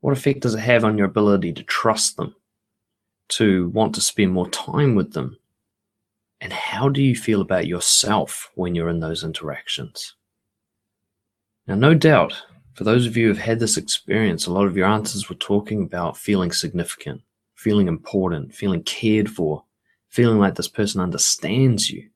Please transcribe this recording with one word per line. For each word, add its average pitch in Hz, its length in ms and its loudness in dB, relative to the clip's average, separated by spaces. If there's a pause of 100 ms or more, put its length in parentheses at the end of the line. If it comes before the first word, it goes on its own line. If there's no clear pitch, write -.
What 139 160 0
effect 135 260 -2
does 117 120 0
it 110 60 -4
have 117 240 4
on 107 120 4
your 101 120 2
ability 98 460 2
to - 100 -16
trust - 520 -2
them, - 200 -8 (920)
to 92 400 2
want 110 260 0
to - 40 -4
spend 95 320 0
more 90 180 -2
time 143 440 0
with 95 200 0
them? 64 220 -6 (1040)
And 92 120 -12
how - 360 -4
do 139 140 0
you 127 140 2
feel 107 240 0
about 87 260 -2
yourself - 880 -2
when 90 220 -2
you're 82 120 0
in 85 120 -2
those 80 240 -6
interactions? - 920 -10 (1500)
Now, 98 80 -4
no 131 180 6
doubt, 147 400 6 (400)
for - 120 -10
those 120 200 4
of 117 100 -4
you 117 140 4
who've 104 80 2
had 113 240 -2
this 110 160 0
experience, 98 680 -2
a 87 60 -4
lot 101 140 4
of 90 80 0
your 92 120 2
answers 107 420 -2
were 90 60 -12
talking 104 480 -2
about 85 340 -6
feeling 92 340 -2
significant, - 680 -6 (360)
feeling 104 320 2
important, 85 640 -2
feeling 95 300 -4
cared 107 440 0
for, 78 360 -4 (440)
feeling 117 300 4
like 98 160 4
this - 120 -6
person 101 320 -4
understands 101 920 0
you - 260 -14